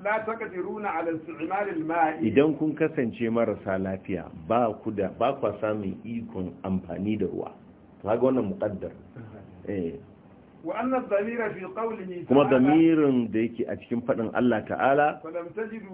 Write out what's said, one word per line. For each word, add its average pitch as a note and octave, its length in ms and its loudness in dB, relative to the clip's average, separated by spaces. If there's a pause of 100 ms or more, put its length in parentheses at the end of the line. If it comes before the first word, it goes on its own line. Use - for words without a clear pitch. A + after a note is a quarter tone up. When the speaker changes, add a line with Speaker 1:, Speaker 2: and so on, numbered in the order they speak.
Speaker 1:
la G#3+ 240 -2
taqdiruna G#3 640 -6
ala E3+ 240 -2
isti'mal E3+ 560 -4
al-ma'i. D#3+ 560 0
Speaker 2:
Idan C#3 320 4
kun D#3 160 -2
kasance C#3+ 560 -2
marasa G#2+ 480 0
lafiya, F#2+ 480 -4 (240)
ba A2+ 320 4
ku - 100 -8
da, G2 180 -2 (120)
ba C3 160 2
kwa G#2+ 240 -2
samun G#2+ 400 -4
ikon G#2 540 -8 (100)
amfani F#2+ 560 -2
da F#2 80 0
ruwa. - 240 -6 (480)
To F#2+ 80 -8
kaga A#2+ 160 2
wannan A#2 320 2
muqaddar. F#2+ 360 -4 (760)
Eh. F2 320 -4 (640)
Speaker 1:
Wa F#3+ 160 -4
anna B3+ 160 0
ad-damira G#3+ 560 -2
fi F#3+ 80 -10
qawlihi F#3 640 -8
Speaker 2:
Kuma C3+ 240 6
Speaker 1:
ta'ala. C3 80 6
Speaker 2:
damirin C#3+ 720 6
da G#2+ 140 0
yake A2+ 240 -4
a G2+ 80 -4
cikin - 240 -4
faɗin A2 320 0
Allah A2+ 320 2
Ta'ala. C3+ 560 2
Speaker 1:
Falam E3+ 320 -8
tajidu G#3+ 420 -10